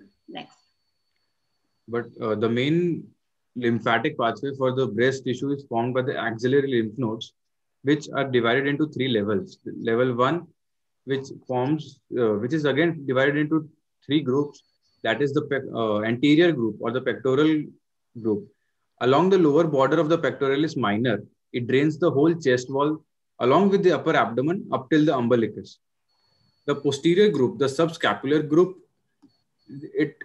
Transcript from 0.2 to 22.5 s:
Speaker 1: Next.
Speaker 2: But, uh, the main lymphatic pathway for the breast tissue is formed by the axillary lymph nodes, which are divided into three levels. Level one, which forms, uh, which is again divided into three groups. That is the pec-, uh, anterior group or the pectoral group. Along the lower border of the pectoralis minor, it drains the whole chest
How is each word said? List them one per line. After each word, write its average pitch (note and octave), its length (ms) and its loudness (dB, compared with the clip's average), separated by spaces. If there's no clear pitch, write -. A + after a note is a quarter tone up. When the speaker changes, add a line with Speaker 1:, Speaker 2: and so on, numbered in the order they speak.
Speaker 1:
Next. - 300 -18
Speaker 2:
But, A#2 180 -4
uh, A2 140 -2
the A2 140 0
main C#3 580 0
lymphatic A#2+ 640 0
pathway A#2+ 380 -4
for C3 160 0
the C3 140 0
breast B2+ 380 0
tissue C#3 280 -4
is C#3 160 -8
formed A#2+ 260 -4
by B2+ 80 0
the C3 140 -4
axillary B2 540 0
lymph A2 280 -2
nodes, A#2 340 -6
which D3 320 0
are C3+ 100 -2
divided B2 420 0
into D3 220 0
three B2+ 200 -4
levels. G2+ 560 -2
Level A#2 500 0
one, C#3 320 0
which C3+ 220 -4
forms, C3 540 -4
uh, A2 160 2
which A#2 180 -2
is D#3 120 -2
again D3 420 0
divided C3+ 300 2
into D3+ 320 -2
three D3 140 2
groups. C#3 420 -2
That A2+ 200 0
is C#3 100 0
the D3 180 0
pec-, B2+ 240 -4
uh, G#2+ 300 -2
anterior D3 480 4
group A2+ 280 -2
or A#2 120 -4
the B2+ 80 -2
pectoral C3+ 600 0
group. G#2 240 -2
Along C#3 300 4
the F#3+ 80 4
lower D#3+ 280 4
border C#3+ 320 2
of D#3 120 2
the E3 80 2
pectoralis C#3 580 -2
minor, A2 460 0
it B2 140 -4
drains D3 320 2
the F3 120 2
whole D3+ 240 2
chest B2+ 360 0